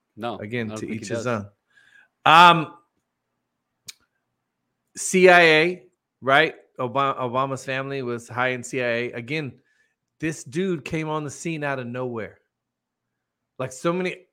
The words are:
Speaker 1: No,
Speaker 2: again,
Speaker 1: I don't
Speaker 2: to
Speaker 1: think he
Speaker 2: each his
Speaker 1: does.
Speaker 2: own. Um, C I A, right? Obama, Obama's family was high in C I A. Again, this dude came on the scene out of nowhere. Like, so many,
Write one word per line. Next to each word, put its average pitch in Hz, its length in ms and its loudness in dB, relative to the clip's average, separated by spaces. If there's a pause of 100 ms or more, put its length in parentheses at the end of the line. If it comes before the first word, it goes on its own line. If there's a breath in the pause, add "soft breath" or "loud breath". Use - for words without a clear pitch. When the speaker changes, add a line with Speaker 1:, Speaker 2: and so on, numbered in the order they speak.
(160)
Speaker 1:
No, 110 200 -8
Speaker 2:
again, 113 300 -8
Speaker 1:
I - 40 -10
don't 110 100 -10
Speaker 2:
to 107 60 -8
Speaker 1:
think - 60 -10
he 110 40 -8
Speaker 2:
each 110 120 -12
his 113 160 -6
Speaker 1:
does. - 20 -6
Speaker 2:
own. 110 200 -4 (800 soft breath)
Um, 165 480 8 (2250)
C 185 320 4
I 175 120 10
A, 170 420 4 (380)
right? 143 340 4 (240)
Obama, 131 400 -2
Obama's 127 460 -4
family 135 380 -6
was 120 260 -8
high 123 200 -2
in 127 140 -4
C 127 200 -6
I 123 40 -2
A. 120 260 -4
Again, 123 400 -8 (640)
this 156 260 -8
dude 165 400 -4
came 160 240 -6
on 151 160 -4
the 139 60 -8
scene 160 340 -8
out 139 140 -4
of 123 80 -10
nowhere. 117 520 -8 (1200)
Like, 127 140 -8
so 170 200 -2
many, 180 240 -4 (160)